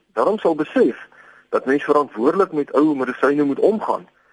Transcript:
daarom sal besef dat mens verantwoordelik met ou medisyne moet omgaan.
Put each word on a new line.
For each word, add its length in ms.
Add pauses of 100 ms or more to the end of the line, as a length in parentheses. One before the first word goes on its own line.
(120)
daarom 260
sal 160
besef 540 (400)
dat 180
mens 180
verantwoordelik 680
met 200
ou 220
medisyne 500
moet 140
omgaan. 500 (240)